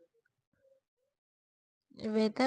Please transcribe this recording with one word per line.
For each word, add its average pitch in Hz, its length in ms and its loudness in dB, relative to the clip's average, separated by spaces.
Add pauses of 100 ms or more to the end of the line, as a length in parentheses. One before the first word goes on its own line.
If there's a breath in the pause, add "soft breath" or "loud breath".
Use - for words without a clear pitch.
(2000)
ఇవైతే 220 480 0